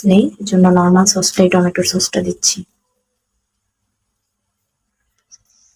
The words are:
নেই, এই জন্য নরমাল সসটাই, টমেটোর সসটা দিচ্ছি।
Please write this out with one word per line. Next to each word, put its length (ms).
নেই, 180
এই 100
জন্য 260
নরমাল 340
সসটাই, 440
টমেটোর 360
সসটা 360
দিচ্ছি। 360